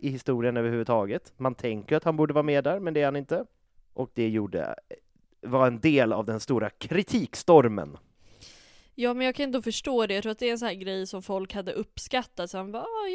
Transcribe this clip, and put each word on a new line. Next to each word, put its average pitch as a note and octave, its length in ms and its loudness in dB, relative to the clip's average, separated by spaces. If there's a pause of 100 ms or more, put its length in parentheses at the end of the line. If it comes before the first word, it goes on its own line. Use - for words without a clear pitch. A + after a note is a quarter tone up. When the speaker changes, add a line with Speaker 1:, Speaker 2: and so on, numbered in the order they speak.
Speaker 1:
i D3 60 -2
historien B2 480 0
överhuvudtaget. A#2 800 0
Man C3 180 0
tänker A2+ 420 -2
att - 80 0
han D#3+ 120 2
borde D3+ 180 2
vara D3 80 4
med C#3+ 220 2
där, E3+ 160 0
men E3 140 -4
det D3+ 60 2
är C#3+ 40 4
han C#3 120 2
inte. D#3 280 -2 (480)
Och B2+ 220 -6
det A2+ 140 2
gjorde, F#2+ 460 -2 (680)
var C3 260 4
en A#2+ 140 0
del C3 320 6
av G#2 120 0
den A2 160 -2
stora G#2+ 300 0
kritikstormen. C3 1300 2 (960)
Speaker 2:
Ja, A#3+ 200 0
men B3+ 120 0
jag B3+ 80 0
kan C#4+ 100 -2
ändå B3+ 180 -2
förstå A3+ 440 0
det. G3+ 80 0
Jag G3+ 80 -2
tror A3 100 -4
att G#3+ 60 -10
det B3 80 -2
är A#3 60 2
en A#3 60 -2
sån A#3 100 -4
här F3+ 60 -4
grej F#3+ 320 -6
som F#3+ 160 -10
folk F#3+ 320 -6
hade F#3+ 180 -6
uppskattat. - 800 -6
Så F#3+ 80 -8
han G3 140 -10
bara, A#3 100 -8
"Ah, A4 320 -6